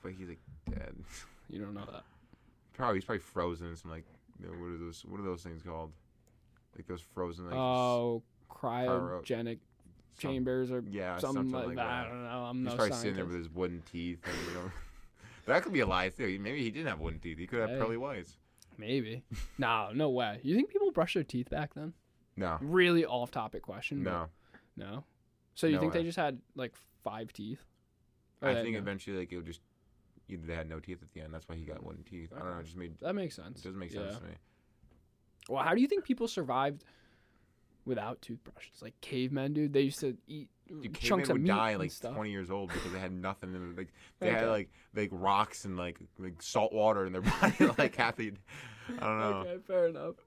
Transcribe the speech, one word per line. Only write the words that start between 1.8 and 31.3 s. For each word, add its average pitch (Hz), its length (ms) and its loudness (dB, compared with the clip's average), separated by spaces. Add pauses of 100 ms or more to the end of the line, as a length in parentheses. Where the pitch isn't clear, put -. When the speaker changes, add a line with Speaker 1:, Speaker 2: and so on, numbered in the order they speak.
Speaker 2:
that. - 120 -14 (720)
Speaker 1:
Probably, 120 240 2
he's 95 80 -2
probably 110 140 0
frozen 87 480 0
in 82 100 -8
some, 82 140 -14
like, 82 120 -10 (380)
you 90 60 -12
know, 87 120 -10
what 87 120 -8
are 85 60 -6
those, 85 300 -10
what 95 140 -8
are - 20 -6
those 90 180 -4
things 82 220 -12
called? 80 280 -8 (840)
Like, 90 100 -14
those 87 160 -6
frozen, 90 440 -4
like, 87 80 -6
s-, 127 60 0
Speaker 2:
Oh, 123 600 2 (300)
Speaker 1:
cryo-, 117 720 0
Speaker 2:
cryogenic 117 360 -2 (600)
Speaker 1:
some, 139 120 -2
Speaker 2:
chambers 127 400 2
or 123 200 0
Speaker 1:
yeah, 92 260 -2
Speaker 2:
something 135 320 0
Speaker 1:
something 127 100 0
Speaker 2:
like 123 80 -2
Speaker 1:
like 127 100 -4
Speaker 2:
that. 117 100 0
Speaker 1:
that. 123 180 -2
Speaker 2:
I 113 40 -6
don't 123 140 -6
know. 120 60 -8 (160)
I'm 123 120 -4
Speaker 1:
He's 127 80 -2
Speaker 2:
no 123 100 -2
Speaker 1:
probably 110 220 4
sitting 101 180 -2
there 92 80 -2
Speaker 2:
scientist. 87 80 -4
Speaker 1:
with 87 60 -2
his 82 180 -6
wooden 87 340 -2
teeth. 87 360 -4
And, 87 100 -4 (120)
you 87 140 -6
know, 92 100 -6 (340)
<laughs> - 420 -20
that 151 160 4
could 262 100 -4
be 147 60 6
a 113 80 6
lie, 92 220 4
too. 98 300 -2
Maybe 123 220 -2
he 117 100 0
didn't 151 180 -4
have 85 100 -2
wooden 80 220 -4
teeth. 82 180 -6
He 90 80 -6
could 120 140 0
have 110 100 2
Speaker 2:
Hey. 131 80 -2
Speaker 1:
pearly 117 180 0
whites. 120 400 -6 (400)
Speaker 2:
Maybe. 117 520 -2
<laughs> - 300 -6
No, 113 340 4
no 147 160 4
way. 117 320 2
You 147 140 2
think 269 160 4
people 403 200 4
brush 170 220 2
their 170 100 2
teeth 123 280 -4
back 147 240 -2
then? 156 180 -8 (420)
Speaker 1:
No. 87 240 0
Speaker 2:
Really 170 460 6
off-topic 120 560 -2
question, 131 420 -4
but 92 60 0
Speaker 1:
No. 85 200 0 (460)
Speaker 2:
No? 104 280 -10 (500)
So - 140 2
you 156 80 6
Speaker 1:
No - 60 4
Speaker 2:
think 160 120 4
Speaker 1:
way. 170 60 2
Speaker 2:
they 170 60 2
just 170 120 -2
had, 147 220 0 (160)
like, 127 180 -6 (300)
five 110 280 -6
teeth? 110 320 -10 (800)
Or 139 80 4
Speaker 1:
I 127 60 4
Speaker 2:
they 117 80 2
Speaker 1:
think 113 120 -2
Speaker 2:
had 104 80 -2
no 98 60 -2
Speaker 1:
eventually, 98 300 -6
like, 87 120 -4
it 87 60 -6
would 85 80 -8
just, 82 160 -12 (640)
either 82 200 -8
they 82 80 -4
had 80 120 -4
no 80 120 -8
teeth 90 240 -10
at - 100 -20
the 82 80 -12
end. 78 100 -12